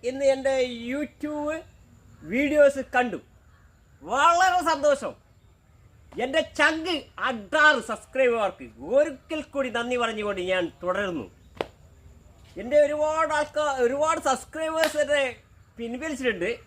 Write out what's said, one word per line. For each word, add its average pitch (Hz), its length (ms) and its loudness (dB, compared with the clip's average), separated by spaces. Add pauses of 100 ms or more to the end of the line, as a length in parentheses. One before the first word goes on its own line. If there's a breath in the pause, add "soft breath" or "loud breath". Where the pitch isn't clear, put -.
ഇന്ന് 269 260 -2
എൻ്റെ 262 200 0 (360)
YouTube 294 600 -6 (840)
വീഡിയോസ് 277 500 4 (120)
കണ്ടു. 247 240 0 (920)
വളരെ 339 560 4
സന്തോഷം. 277 440 0 (1120)
എൻ്റെ 277 180 -2 (180)
ചങ്ക് 320 340 0 (360)
അഡാറ് 262 600 2
സബ്സ്ക്രൈബർക്ക് 226 800 -2 (240)
ഒരിക്കൽ 294 500 0 (120)
കൂടി 262 220 -2
നന്ദി 240 260 -2
പറഞ്ഞുകൊണ്ട് 208 400 -4 (100)
ഞാൻ 185 120 0 (200)
തുടരുന്നു. 180 420 -4 (1400)
എൻ്റെ 262 240 2
ഒരുപാട് 302 540 0
ആൾക്കാർ, 294 340 -2 (100)
ഒരുപാട് 302 460 0
സബ്സ്ക്രൈബേഴ്സ് 320 760 -2
എന്നെ 285 180 0 (580)
പിൻവലിച്ചിട്ടുണ്ട്. 240 720 -4 (160)